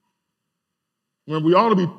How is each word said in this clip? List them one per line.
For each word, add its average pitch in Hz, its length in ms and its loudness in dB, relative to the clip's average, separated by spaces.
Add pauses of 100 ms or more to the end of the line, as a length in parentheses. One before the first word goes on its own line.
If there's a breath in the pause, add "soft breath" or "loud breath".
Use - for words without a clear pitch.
(1300)
When 156 180 -6
we 165 120 2
ought 226 140 2
to 214 60 2
be 180 120 0 (120)